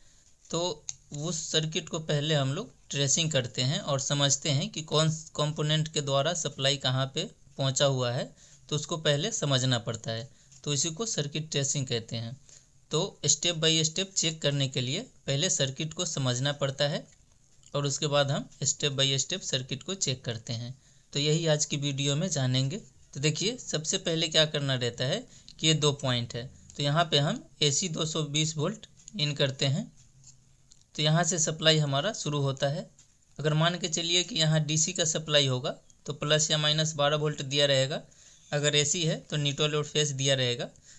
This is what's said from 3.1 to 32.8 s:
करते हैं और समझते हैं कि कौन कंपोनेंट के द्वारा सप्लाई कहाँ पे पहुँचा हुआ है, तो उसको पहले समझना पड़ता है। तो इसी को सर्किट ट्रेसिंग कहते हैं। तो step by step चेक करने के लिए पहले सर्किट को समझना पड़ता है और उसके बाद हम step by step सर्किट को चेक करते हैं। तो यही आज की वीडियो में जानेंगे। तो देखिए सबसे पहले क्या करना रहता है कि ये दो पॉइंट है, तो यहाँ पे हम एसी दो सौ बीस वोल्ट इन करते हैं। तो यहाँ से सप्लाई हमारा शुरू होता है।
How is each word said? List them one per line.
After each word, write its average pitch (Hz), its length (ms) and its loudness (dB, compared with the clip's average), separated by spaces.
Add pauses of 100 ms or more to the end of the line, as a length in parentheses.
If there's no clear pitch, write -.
करते 127 300 0
हैं 143 200 0
और 139 180 -2
समझते 143 500 0
हैं 156 200 0
कि 160 140 -8
कौन 156 260 2 (260)
कंपोनेंट 151 520 0
के 156 140 -2
द्वारा 139 340 2
सप्लाई 139 420 -2
कहाँ 131 280 0 (100)
पे 160 80 -2 (340)
पहुँचा 135 300 2
हुआ 127 240 2
है, 143 120 -4 (460)
तो 151 60 -2
उसको 160 240 -4
पहले 160 320 2
समझना 131 480 0
पड़ता 113 320 -6
है। 113 180 -6 (340)
तो 147 100 -2
इसी 143 180 -2
को 190 140 -6
सर्किट 156 460 -4
ट्रेसिंग 135 360 -2
कहते 120 280 -4
हैं। 117 200 -8 (560)
तो 170 360 -2
step 170 320 2
by 160 120 4 (140)
step 190 280 -4
चेक 160 280 -2
करने 143 280 2
के 135 120 -2
लिए 139 200 -2 (260)
पहले 147 220 0
सर्किट 143 440 -2
को 180 140 -6
समझना 131 460 0
पड़ता 143 340 -2
है 190 180 -4 (680)
और 143 120 -2
उसके 139 220 -2
बाद 143 240 2
हम 214 180 -4 (140)
step 135 340 0
by 139 220 2
step - 240 -4
सर्किट 131 400 -4
को 185 120 -8
चेक 139 300 -2
करते 117 300 -6
हैं। 120 200 -10 (380)
तो 143 60 -2
यही 151 280 2
आज 151 180 2
की 151 140 -4
वीडियो 139 360 0
में 165 140 0
जानेंगे। 135 480 0 (360)
तो 143 60 -10
देखिए 160 400 0
सबसे 160 400 -4
पहले 165 300 0
क्या 156 180 4
करना 139 300 -2
रहता 120 280 -2
है 196 180 -2 (360)
कि 156 80 0
ये 156 80 6
दो 147 180 2
पॉइंट 123 420 -2
है, 123 140 -8 (280)
तो 143 60 -4
यहाँ 151 220 2
पे 147 140 2
हम 175 240 0 (180)
एसी 147 300 2
दो 160 160 -2
सौ 160 180 -2
बीस 151 320 -2
वोल्ट 180 300 -4 (300)
इन 147 180 -2
करते 135 320 0
हैं। 175 240 0 (1040)
तो 160 60 -4
यहाँ 156 220 4
से 175 160 0
सप्लाई 156 380 4
हमारा 147 360 2
शुरू 147 280 -2
होता 139 280 0
है। 143 120 -2 (580)